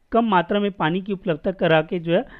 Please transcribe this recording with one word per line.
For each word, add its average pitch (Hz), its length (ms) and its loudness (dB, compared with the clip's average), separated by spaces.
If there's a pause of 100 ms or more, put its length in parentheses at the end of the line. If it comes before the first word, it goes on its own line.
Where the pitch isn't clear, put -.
(120)
कम 233 120 2
मात्रा 202 360 2
में 202 100 -2
पानी 175 300 -2
की 196 120 -8
उपलब्धता 185 380 -4
करा 160 320 2
के 175 160 -6
जो 165 160 -2
है 233 100 2 (160)